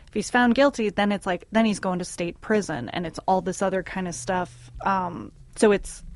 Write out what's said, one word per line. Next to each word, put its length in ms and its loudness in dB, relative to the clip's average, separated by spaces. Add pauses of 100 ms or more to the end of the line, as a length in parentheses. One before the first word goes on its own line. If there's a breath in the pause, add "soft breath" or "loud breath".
if 60 -10
he's 160 -4
found 240 4
guilty, 360 4
then 220 0
it's 140 -4
like, 260 -4
then 140 4
he's 140 0
going 180 -2
to 80 -6
state 340 -6
prison 500 -2
and 160 -6
it's 120 -10 (100)
all 140 2
this 180 -4
other 220 0
kind 260 -6
of 60 -8
stuff. 560 -6 (160)
Um, 440 -2 (260)
so 160 6
it's, 300 -4 (140)